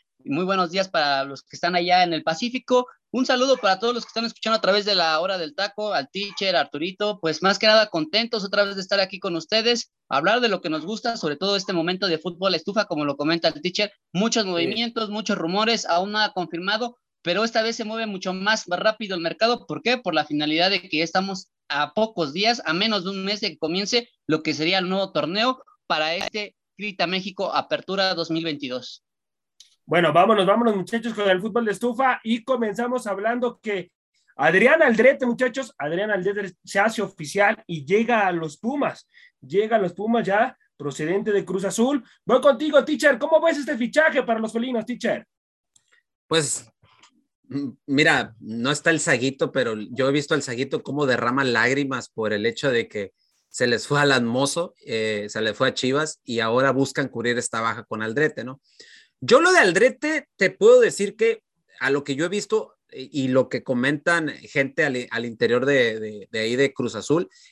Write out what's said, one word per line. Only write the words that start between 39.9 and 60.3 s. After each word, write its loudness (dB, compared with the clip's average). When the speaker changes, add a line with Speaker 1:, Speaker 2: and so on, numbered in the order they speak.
Speaker 3:
Pumas -2
ya 0
procedente -4
de 0
Cruz -4
Azul. 0
Voy 4
contigo, 4
teacher, 2
¿cómo 4
ves 2
este -4
fichaje 2
para 0
los -4
felinos, -4
teacher? -6
Speaker 4:
Pues, -2
m-, -6
mira, 2
no -4
está 0
el 2
Saguito, 0
pero 0
yo -2
he 2
visto 0
al 0
Saguito -6
cómo -4
derrama 0
lágrimas 0
por -4
el -2
hecho -2
de 0
que -8
se -2
les 0
fue 2
a 4
Alan 4
Mozo, -2
eh, -4
se -6
le -2
fue 0
a 0
Chivas -2
y -6
ahora 2
buscan -2
cubrir -2
esta -4
baja -4
con -8
Aldrete, -2
¿no? -14
Yo 6
lo 6
de 6
Aldrete, 2